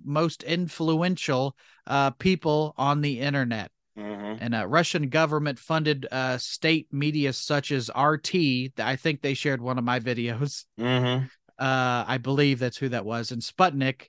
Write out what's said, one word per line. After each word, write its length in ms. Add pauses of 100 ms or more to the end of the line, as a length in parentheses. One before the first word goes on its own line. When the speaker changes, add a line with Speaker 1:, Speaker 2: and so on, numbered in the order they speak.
Speaker 1:
most 380
influential, 1120 (300)
uh, 240
people 640
on 240
the 200
internet. 500 (280)
Speaker 2:
Mm-hmm. 460
Speaker 1:
And, 100
uh, 120
Russian 420
government-funded, 1040
uh, 240
state 560
media 400
such 400
as 160
R 300
T, 580
th-, 100
I 100
think 260
they 120
shared 280
one 160
of 60
my 140
videos. 680 (120)
Speaker 2:
Mm-hmm. 460 (340)
Speaker 1:
Uh, 480
I 120
believe 400
that's 180
who 140
that 160
was. 260
And 80
Sputnik, 680